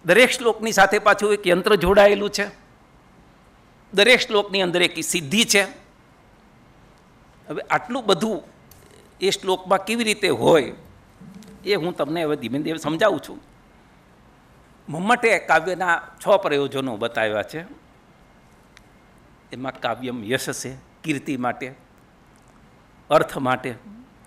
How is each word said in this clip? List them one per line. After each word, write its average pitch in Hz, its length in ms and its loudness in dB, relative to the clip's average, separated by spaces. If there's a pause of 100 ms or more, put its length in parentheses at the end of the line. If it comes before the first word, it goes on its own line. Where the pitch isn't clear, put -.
દરેક 220 260 6
શ્લોકની 226 420 -2
સાથે 196 260 4
પાછું 208 340 2
એક 202 140 -2
યંત્ર 185 300 4
જોડાયેલું 202 540 4
છે. 202 160 -6 (1500)
દરેક 214 280 6
શ્લોકની 196 420 0
અંદર 175 200 2
એક 170 120 0 (100)
સિદ્ધિ 180 400 0
છે. 196 180 4 (1900)
હવે 151 140 -10
આટલું 240 440 -6
બધું 196 360 -2 (800)
એ 190 100 0
શ્લોકમાં 185 540 -2
કેવી 233 200 -4
રીતે 202 240 -2
હોય 135 440 2 (920)
એ 202 100 0
હું 170 180 -4
તમને 160 320 -4
હવે 147 120 -2
ધીમે 123 220 -6
ધીમે 160 200 -6
સમજાવું 160 420 -2
છું. - 200 -18 (1500)
મમ્મટે 208 500 2
કાવ્યના 170 580 0 (220)
છ - 80 -8 (160)
પ્રયોજનો 135 540 -2
બતાવ્યા 110 460 -2
છે. 156 220 -10 (1900)
એમાં 127 280 -10
કાવ્યમ 120 440 -6
યશ 135 260 -4
છે, 131 260 -10 (260)
કીર્તિ 143 340 -6
માટે, 123 380 -6 (1400)
અર્થ 156 280 2
માટે, 127 360 -2 (520)